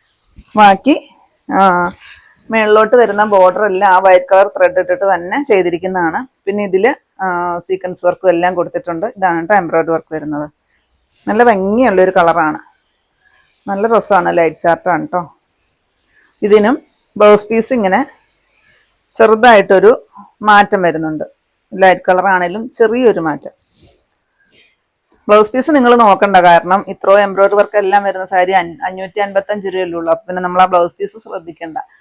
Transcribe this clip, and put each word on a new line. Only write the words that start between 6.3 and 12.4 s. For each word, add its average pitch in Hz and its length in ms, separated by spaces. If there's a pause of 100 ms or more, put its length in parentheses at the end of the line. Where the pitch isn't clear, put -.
പിന്നെ 208 180
ഇതില്, 196 580
ആ, 175 360
സീക്വൻസ് 185 480
വർക്കും 180 220
എല്ലാം 175 260
കൊടുത്തിട്ടുണ്ട്. 170 520
ഇതാണ് 175 420
ട്ടോ 208 60
എംബ്രോയിഡറി 165 360
വർക്ക് 160 240
വരുന്നത്. 151 360 (800)
നല്ല 214 160
ഭംഗിയുള്ളൊരു 196 720
കളറാണ്. 165 420 (1120)